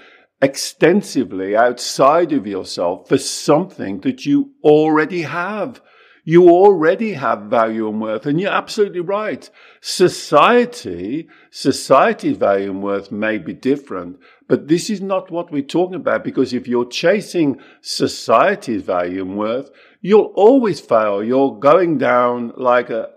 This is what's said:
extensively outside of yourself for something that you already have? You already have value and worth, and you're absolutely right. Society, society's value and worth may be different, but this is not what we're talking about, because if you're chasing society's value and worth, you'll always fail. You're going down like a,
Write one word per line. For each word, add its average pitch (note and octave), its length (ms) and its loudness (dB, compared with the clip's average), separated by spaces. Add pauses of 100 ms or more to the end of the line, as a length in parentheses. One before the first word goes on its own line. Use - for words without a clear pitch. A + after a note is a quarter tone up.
(400)
extensively A#2 1160 0
outside C#3+ 760 2
of A2 140 -4
yourself F#2+ 640 -6
for C3+ 100 2
something C#3+ 840 -2
that C3 260 -6
you C#3+ 260 0 (100)
already D#3 600 4
have? F3 580 -8 (440)
You E3+ 260 8
already F#3+ 640 4
have A2+ 360 -4
value A2+ 380 0
and G#2+ 120 -6
worth, A2 260 -6
and D3 140 -2
you're F#3+ 120 -4
absolutely G3 480 -2
right. F#3+ 500 -8 (300)
Society, D#3+ 1500 0 (240)
society's D3+ 840 0
value G2 340 0
and F#2+ 100 -8
worth G2+ 300 -6
may A2 280 -4
be F2 140 -12
different, F#2 680 -6 (260)
but C3 220 -2
this E3+ 200 0
is G3+ 120 -4
not F#3+ 320 -6
what E3+ 180 -8
we're C#3+ 120 -4
talking F3+ 340 -4
about, A2+ 260 -4
because B2+ 300 -2
if B2 160 -6
you're B2 180 -2
chasing E3 720 -2 (220)
society's B2+ 1000 -2
value F2+ 400 -4
and F#2+ 140 -8
worth, A2+ 340 -4 (300)
you'll G3 360 2
always A3 440 4
fail. G#2+ 440 0
You're B2 340 0
going D#3+ 400 4
down B2 580 0
like B2 320 2
a, A2+ 280 -6